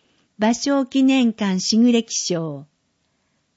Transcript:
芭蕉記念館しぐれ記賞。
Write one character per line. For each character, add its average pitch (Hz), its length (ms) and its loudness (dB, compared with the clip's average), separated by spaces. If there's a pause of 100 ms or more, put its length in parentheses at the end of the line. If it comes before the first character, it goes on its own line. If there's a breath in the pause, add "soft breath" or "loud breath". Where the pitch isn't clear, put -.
(400)
芭 214 140 2
蕉 277 320 0
記 269 180 0
念 262 300 2
館 190 260 -2
し 214 180 -2
ぐ 240 140 4
れ 233 120 0
記 - 100 -14
賞。 156 540 -6 (880)